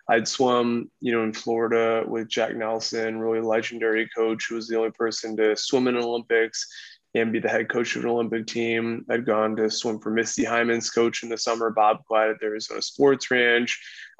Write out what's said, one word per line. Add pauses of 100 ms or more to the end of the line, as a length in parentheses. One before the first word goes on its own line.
I'd
swum, (100)
you
know,
in
Florida
with
Jack
Nelson,
really
legendary
coach
who
was
the
only
person
to
swim
in
Olympics (480)
and
be
the
head
coach
of
an
Olympic
team.
I'd
gone
to
swim
for
Misty
Hyman's
coach
in
the
summer,
Bob
Glad
at
the
Arizona
Sports
Ranch. (400)